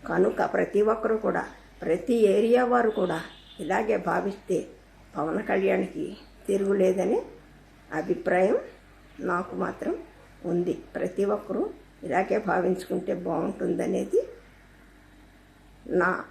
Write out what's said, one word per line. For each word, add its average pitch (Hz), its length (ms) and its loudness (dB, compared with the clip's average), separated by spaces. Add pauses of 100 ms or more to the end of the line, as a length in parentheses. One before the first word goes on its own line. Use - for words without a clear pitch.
కనుక 180 460 2
ప్రతి 196 280 2
ఒక్కరూ 214 360 2
కూడా, 165 280 -2 (360)
ప్రతి 180 320 0
ఏరియా 226 520 6
వారు 240 240 4
కూడా 180 320 0 (380)
ఇలాగే 208 380 0
భావిస్తే 175 720 -2 (500)
పవన్ 160 260 -2
కళ్యాణ్కి 190 760 0 (300)
తిరుగులేదని 196 760 2 (720)
అభిప్రాయం 180 640 2 (600)
నాకు 180 360 -4
మాత్రం 190 400 -4 (500)
ఉంది. 175 280 0
ప్రతి - 520 -4
ఒక్కరూ 208 440 -2 (340)
ఇలాగే 233 340 0
భావించుకుంటే 185 760 0
బాగుంటుందనేది 190 1120 -2 (1600)
నా 175 440 2